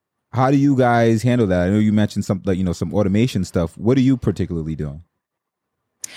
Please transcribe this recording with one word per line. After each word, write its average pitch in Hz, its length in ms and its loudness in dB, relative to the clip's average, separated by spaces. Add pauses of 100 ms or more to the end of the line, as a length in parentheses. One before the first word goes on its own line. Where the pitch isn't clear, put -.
(320)
How 131 200 0
do 143 60 2
you 139 200 2
guys 117 460 2
handle 123 240 2
that? 90 200 0
I - 40 0
know 104 80 2
you 107 140 2
mentioned 104 300 0
some, 95 220 -4
like, 95 120 -2
you 95 60 -2
know, 87 100 -2
some 82 200 -6
automation 101 520 0
stuff. 85 340 -4
What 117 160 2
do 135 60 2
you 131 140 4
particularly 82 600 -4
do? 73 260 -10 (1160)